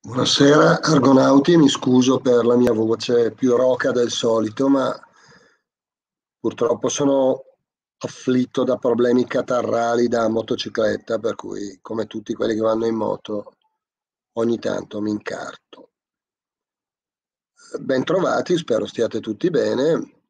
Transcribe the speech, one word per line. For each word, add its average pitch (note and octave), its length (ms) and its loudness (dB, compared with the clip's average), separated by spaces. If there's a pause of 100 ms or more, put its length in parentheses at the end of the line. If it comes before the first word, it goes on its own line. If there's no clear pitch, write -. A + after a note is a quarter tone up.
Buonasera, C#3+ 760 4
argonauti, C#3 720 4
mi D3 120 6
scuso B2+ 520 2
per A#2+ 260 2
la A#2+ 80 4
mia B2 180 2
voce A2+ 600 0
più B2 240 0
roca B2+ 340 0
del A#2+ 220 0
solito, A2+ 560 -2
ma C3+ 280 0 (1400)
purtroppo A#2 500 -2
sono C3+ 540 0 (560)
afflitto B2+ 640 -2
da A#2+ 140 0
problemi A#2+ 500 2
catarrali A#2 800 -2
da A2+ 220 0
motocicletta, A2 920 -4
per G#2+ 160 -4
cui, G2 480 -12
come A2 240 -6
tutti A2 280 -10
quelli A2+ 200 -2
che A2 60 -2
vanno A2 260 0
in A2+ 80 -2
moto, G#2 600 -6 (800)
ogni A#2 260 -2
tanto G#2 400 -8
mi G#2+ 100 -4
incarto. - 800 -10 (1900)
Bentrovati, C3 760 -2
spero A2 300 -4
stiate A2+ 320 -4
tutti A2 320 -4
bene. B2 800 -2